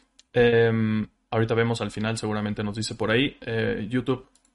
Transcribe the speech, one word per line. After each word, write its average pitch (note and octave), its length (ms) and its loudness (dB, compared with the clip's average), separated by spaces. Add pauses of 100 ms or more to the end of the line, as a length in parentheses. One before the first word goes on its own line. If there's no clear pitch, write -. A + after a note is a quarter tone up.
(340)
Em, A2+ 720 4 (220)
ahorita A2+ 240 0
vemos A2+ 280 0
al G#2 100 -4
final, A2 260 -4
seguramente G#2+ 460 -4
nos G#2 120 -4
dice A2 200 -6
por G#2+ 160 -2
ahí. C3 300 2
Eh, A2 480 -4
YouTube B2+ 380 -2 (280)